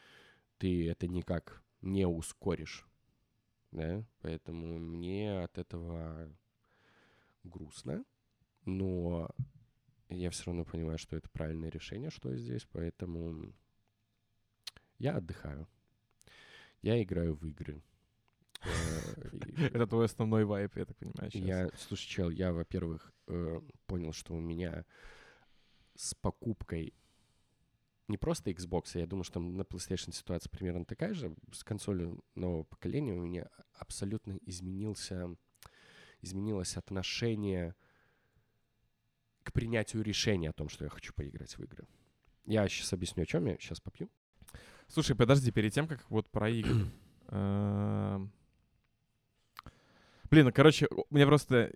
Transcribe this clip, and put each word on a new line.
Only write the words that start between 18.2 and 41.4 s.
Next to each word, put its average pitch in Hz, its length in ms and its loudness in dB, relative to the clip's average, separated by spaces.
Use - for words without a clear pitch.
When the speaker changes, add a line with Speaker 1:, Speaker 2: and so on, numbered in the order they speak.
Speaker 1:
Э, 82 500 -2
и - 240 -10
Speaker 2:
<laughs> 143 160 2
Это 117 140 2
твой 113 200 4
основной 110 380 2
вайб, 101 320 -2
я 95 80 -4
так - 120 -16
понимаю, - 360 -8
Speaker 1:
Я, 92 380 0
Speaker 2:
сейчас. - 60 -
Speaker 1:
слушай, - 320 -8
чел, 87 220 0
я, 90 220 0
во-первых, 85 600 -4
э, 85 320 -4
понял, 87 260 -4
что - 220 -10
у 82 60 -2
меня 82 440 -4
с - 180 -8
покупкой - 760 -4
не 104 100 -2
просто 160 320 -2
Xbox, 87 480 -4
я 85 80 0
думаю, 90 180 -4
что - 100 -12
там 87 220 -4
на 95 60 -2
PlayStation 90 500 -6
ситуация - 380 -6
примерно 87 340 -4
такая 202 300 -4
же. 101 200 -6
С - 100 -16
консолью 92 640 -4
нового 87 300 -2
поколения - 480 -4
у 90 120 -4
меня 87 240 -6
абсолютно - 640 -8
изменился, 92 920 -6
изменилось 98 560 -2
отношение 98 1000 -2
к - 80 -10
принятию 113 500 0
решения 98 480 2
о - 20 -4
том, 76 160 -4
что - 160 -10
я 73 60 -6
хочу - 240 -14
поиграть - 420 -8